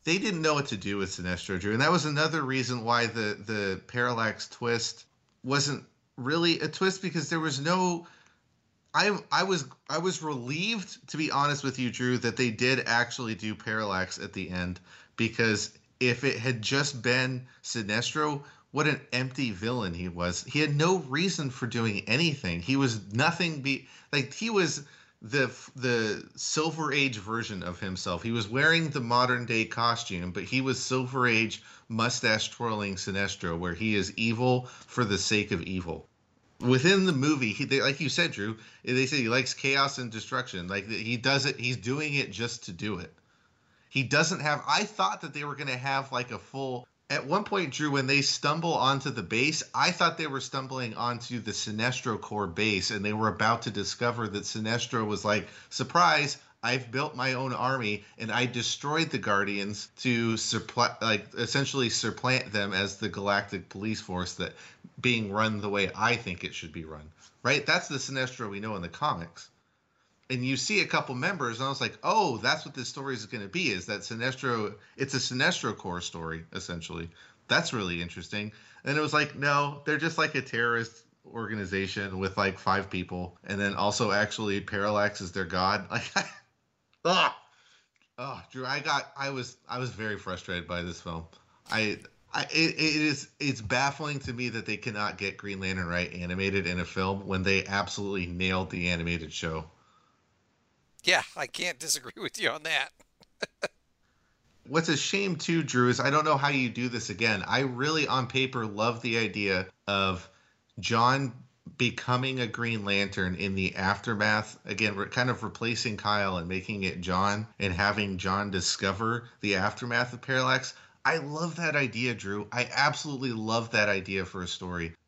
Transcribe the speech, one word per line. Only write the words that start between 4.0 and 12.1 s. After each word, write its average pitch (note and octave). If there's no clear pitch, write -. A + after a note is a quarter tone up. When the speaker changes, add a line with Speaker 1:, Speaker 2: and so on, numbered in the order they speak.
Speaker 1:
twist -
wasn't C#3
really D#3+
a D3+
twist, F#3+
because E3
there E3
was D3+
no, F3
I, F#3+
I E3
was, F3+
I D#3
was E3+
relieved, D#3
to -
be D3+
honest C#3+
with C3
you, B2
Drew, B2